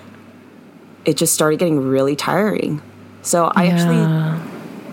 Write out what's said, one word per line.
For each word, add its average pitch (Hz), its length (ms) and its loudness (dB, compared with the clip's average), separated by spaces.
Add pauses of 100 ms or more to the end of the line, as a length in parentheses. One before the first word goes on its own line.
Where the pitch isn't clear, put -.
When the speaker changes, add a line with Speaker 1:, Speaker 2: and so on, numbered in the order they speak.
(1040)
Speaker 1:
it 156 140 0
just 165 160 0
started 156 260 0
getting 156 260 0
really 135 300 2
tiring. 156 680 -2 (400)
So 170 320 2
I 175 120 4
Speaker 2:
Yeah. 180 80 2
Speaker 1:
actually 165 340 2 (840)